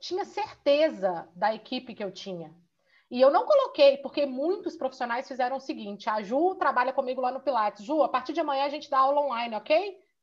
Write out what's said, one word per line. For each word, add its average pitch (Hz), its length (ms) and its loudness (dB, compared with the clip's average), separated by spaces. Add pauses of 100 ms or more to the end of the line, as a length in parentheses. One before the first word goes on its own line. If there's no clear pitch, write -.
tinha 370 240 -6
certeza 220 1080 0
da 208 200 0
equipe 247 400 -10
que - 80 -10
eu 190 80 -6
tinha. 175 420 -12 (560)
E 247 120 0
eu 269 100 8
não 349 160 2
coloquei, 302 520 6
porque 285 280 -4
muitos 302 500 -4
profissionais 262 520 -6
fizeram 254 280 -2
o 262 40 -8
seguinte: 220 500 -8
a 214 120 -2
Ju 302 340 0
trabalha 269 360 0
comigo 254 280 0
lá 247 100 0
no 262 100 -6
Pilates. 214 440 -2
"Ju, 294 180 2
a - 60 2
partir 254 240 -2
de 330 80 -2
amanhã 277 240 0
a 294 40 0
gente 294 220 -10
dá 269 80 2
aula 285 220 4
online, 240 340 -2
ok? 349 420 0 (260)